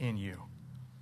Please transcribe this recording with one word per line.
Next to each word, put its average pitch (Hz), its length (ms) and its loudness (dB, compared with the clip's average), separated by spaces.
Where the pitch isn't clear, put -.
in 117 160 6
you. 95 260 0